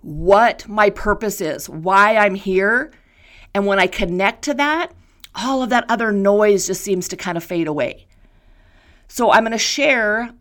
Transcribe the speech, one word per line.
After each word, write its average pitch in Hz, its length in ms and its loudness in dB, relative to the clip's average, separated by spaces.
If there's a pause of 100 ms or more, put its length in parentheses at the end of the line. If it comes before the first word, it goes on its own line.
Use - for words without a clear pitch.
what 196 640 2
my 208 220 2
purpose 202 500 -4
is, 156 300 -6
why 190 480 2
I'm 302 180 2
here. 202 560 0 (600)
And 202 120 0
when 196 140 2
I 185 80 4
connect 190 560 -2
to 294 120 -4
that, 302 360 -2 (420)
all 262 300 -4
of 226 60 -6
that 240 180 0
other 226 240 -2
noise 202 560 2
just 185 140 -6
seems 185 280 -4
to 185 80 -10
kind 175 200 -6
of 165 60 -8
fade 170 240 -4
away. 143 400 -6 (1000)
So 240 220 0
I'm 220 120 6
gonna 226 140 -2
share 233 840 0